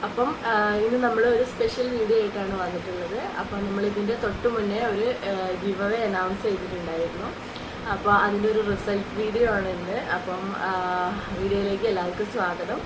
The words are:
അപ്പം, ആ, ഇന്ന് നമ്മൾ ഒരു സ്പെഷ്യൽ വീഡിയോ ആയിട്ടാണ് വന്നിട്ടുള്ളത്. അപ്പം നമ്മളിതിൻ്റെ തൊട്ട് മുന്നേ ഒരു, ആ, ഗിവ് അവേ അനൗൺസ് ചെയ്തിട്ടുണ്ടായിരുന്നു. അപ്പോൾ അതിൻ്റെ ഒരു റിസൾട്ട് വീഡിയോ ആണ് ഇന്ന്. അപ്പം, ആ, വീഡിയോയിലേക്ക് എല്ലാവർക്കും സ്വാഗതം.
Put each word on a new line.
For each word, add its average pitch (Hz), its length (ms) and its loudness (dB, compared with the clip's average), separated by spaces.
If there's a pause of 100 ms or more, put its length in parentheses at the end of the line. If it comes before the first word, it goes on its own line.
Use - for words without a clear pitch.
അപ്പം, 233 220 0 (220)
ആ, - 20 2 (320)
ഇന്ന് 240 220 2
നമ്മൾ 226 160 4 (100)
ഒരു 233 200 4
സ്പെഷ്യൽ 247 420 0
വീഡിയോ 220 260 4
ആയിട്ടാണ് 196 420 -2
വന്നിട്ടുള്ളത്. 180 560 -4 (220)
അപ്പം 196 260 -4
നമ്മളിതിൻ്റെ 202 560 0
തൊട്ട് 214 320 0
മുന്നേ 208 240 0 (140)
ഒരു, 208 160 2 (220)
ആ, - 20 0 (320)
ഗിവ് 196 220 0
അവേ 220 200 2
അനൗൺസ് 190 400 0
ചെയ്തിട്ടുണ്ടായിരുന്നു. 175 800 -2 (680)
അപ്പോൾ 202 180 4 (120)
അതിൻ്റെ 208 280 2
ഒരു 214 180 4
റിസൾട്ട് 196 400 0 (100)
വീഡിയോ 220 360 4
ആണ് 190 200 0
ഇന്ന്. 180 220 -4 (180)
അപ്പം, 180 260 -4 (260)
ആ, - 20 0 (720)
വീഡിയോയിലേക്ക് 196 500 0
എല്ലാവർക്കും 180 440 0
സ്വാഗതം. 180 520 -2